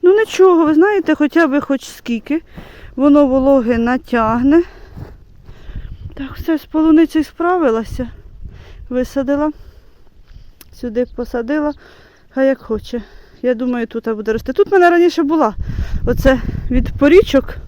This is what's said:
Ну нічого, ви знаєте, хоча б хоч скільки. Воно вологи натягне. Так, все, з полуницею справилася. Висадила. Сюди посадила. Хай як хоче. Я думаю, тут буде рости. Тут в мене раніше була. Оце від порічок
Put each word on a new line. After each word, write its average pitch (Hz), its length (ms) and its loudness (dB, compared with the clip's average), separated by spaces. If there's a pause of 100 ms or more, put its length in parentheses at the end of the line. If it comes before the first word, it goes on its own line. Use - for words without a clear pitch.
Ну 381 180 4
нічого, 370 440 4
ви 302 100 2
знаєте, 359 400 2
хоча 302 320 0
б 277 140 0
хоч 277 240 -4
скільки. - 580 -6 (540)
Воно 285 300 4
вологи 262 520 2
натягне. 240 840 0 (1500)
Так, 269 220 -12
все, 330 220 -4
з - 60 -10
полуницею 311 600 2
справилася. 262 840 -2 (800)
Висадила. 277 640 -2 (1200)
Сюди 240 340 -4 (100)
посадила. 277 560 -4 (580)
Хай 269 160 0
як 269 120 0
хоче. 220 440 -8 (400)
Я 247 120 0
думаю, 240 320 -4
тут 226 220 -8
буде 220 240 -4
рости. 233 200 -6
Тут 392 160 2
в - 40 -2
мене 359 180 6
раніше 349 320 2
була. 285 320 0 (520)
Оце 262 340 2 (300)
від 247 280 0
порічок 285 580 4 (120)